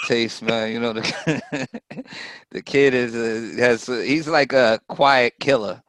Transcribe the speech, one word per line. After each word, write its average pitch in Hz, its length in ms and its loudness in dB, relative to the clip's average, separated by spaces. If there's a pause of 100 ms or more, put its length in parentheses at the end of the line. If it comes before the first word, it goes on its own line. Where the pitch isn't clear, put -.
taste, 117 380 -2
man. 113 280 -2
You 113 80 -6
know, 117 140 -2
the, 110 80 -6
<laughs> - 1500 -8
the - 100 -10
kid 139 320 4
is 120 220 0
a, 113 460 -4
has 123 280 2
a, 117 160 -4
he's 147 220 0
like 143 260 2
a 113 340 4
quiet 135 520 2
killer, 110 500 0